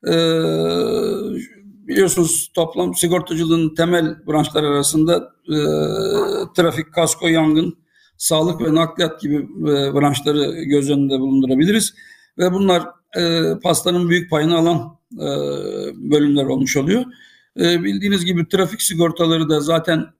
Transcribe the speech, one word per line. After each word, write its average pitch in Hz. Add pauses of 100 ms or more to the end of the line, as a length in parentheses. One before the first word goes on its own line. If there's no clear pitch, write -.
e, 170 (1700)
biliyorsunuz 180
toplam 180
sigortacılığın 165
temel 165
branşlar 151
arasında, 156 (160)
e, 151 (1000)
trafik, 160
kasko, 170
yangın, 160 (380)
sağlık 160
ve 160
nakliyat 160
gibi, 147
e, 143
branşları 143
göz 143
önünde 139
bulundurabiliriz. 135 (440)
Ve 180
bunlar, 185 (340)
e, 165 (100)
pastanın 175
büyük 175
payını 160
alan, 165 (140)
e, 180 (840)
bölümler 143
olmuş 131
oluyor. 185 (560)
E, 175
bildiğiniz 196
gibi 170
trafik 190
sigortaları 165
da 151
zaten 160 (140)